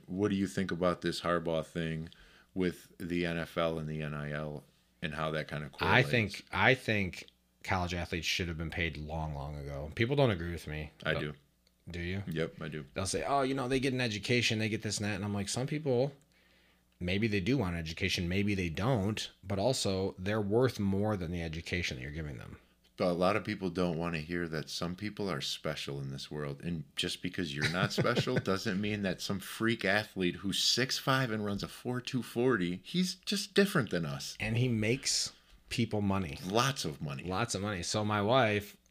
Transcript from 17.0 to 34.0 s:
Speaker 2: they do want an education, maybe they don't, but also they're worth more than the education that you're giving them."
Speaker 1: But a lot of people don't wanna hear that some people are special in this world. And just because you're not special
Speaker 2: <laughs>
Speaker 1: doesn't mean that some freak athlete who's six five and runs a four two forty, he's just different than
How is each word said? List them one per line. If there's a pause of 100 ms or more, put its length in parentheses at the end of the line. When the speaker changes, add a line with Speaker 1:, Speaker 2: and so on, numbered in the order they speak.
Speaker 2:
they
do
want
an
education,
maybe
they
don't, (180)
but
also
they're
worth
more
than
the
education
that
you're
giving
them." (380)
Speaker 1:
But
a
lot
of
people
don't
wanna
hear
that
some
people
are
special
in
this
world.
And (120)
just
because
you're
not
special
Speaker 2:
<laughs>
Speaker 1:
doesn't
mean
that
some
freak
athlete
who's
six
five
and
runs
a
four
two
forty,
he's (100)
just
different
than